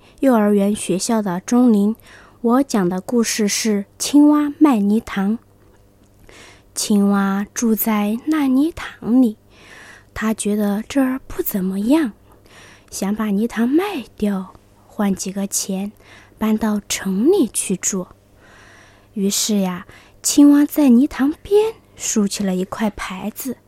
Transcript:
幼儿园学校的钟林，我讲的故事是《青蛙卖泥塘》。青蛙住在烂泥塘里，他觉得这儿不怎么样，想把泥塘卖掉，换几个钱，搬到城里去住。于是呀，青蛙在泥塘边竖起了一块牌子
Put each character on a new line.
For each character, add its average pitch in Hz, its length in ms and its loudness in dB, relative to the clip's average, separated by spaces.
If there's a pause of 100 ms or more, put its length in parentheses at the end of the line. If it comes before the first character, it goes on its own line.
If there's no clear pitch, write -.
(200)
幼 262 160 4
儿 208 180 2
园 202 220 2
学 190 200 -4
校 220 280 -2
的 185 160 -6
钟 240 340 4
林， 208 220 2 (460)
我 240 200 2
讲 208 260 -2
的 185 140 -4
故 233 220 0
事 214 240 -2
是 202 380 -2 (120)
《青 294 320 4
蛙 294 300 2
卖 285 180 2
泥 202 220 0
塘》。 208 400 -4 (1400)
青 202 340 0
蛙 196 420 0
住 226 220 0
在 214 540 -2
烂 294 280 0
泥 294 160 2
塘 - 520 0
里， 214 140 0 (760)
他 220 220 -4
觉 208 200 -4
得 208 320 -2
这 277 160 0
儿 262 220 -2
不 - 160 -8
怎 190 240 -4
么 190 140 -4
样， 247 340 0 (760)
想 202 240 -4
把 214 160 -4
泥 202 160 0
塘 233 200 -2
卖 320 380 -2 (100)
掉， 196 380 -4 (320)
换 202 300 -2
几 190 160 -8
个 196 160 -6
钱， 196 440 -6 (460)
搬 220 180 0
到 214 320 0
城 196 440 0
里 370 160 2
去 - 280 -4
住。 180 300 -4 (1080)
于 202 180 -2
是 202 300 -2
呀， 180 260 -6 (340)
青 285 300 6
蛙 285 120 6
在 294 260 2
泥 247 180 6
塘 277 340 -2
边 427 320 2 (220)
竖 - 320 -2
起 - 160 -6
了 190 120 -2
一 185 80 -2
块 214 280 -4
牌 190 400 -12
子 247 260 -10 (100)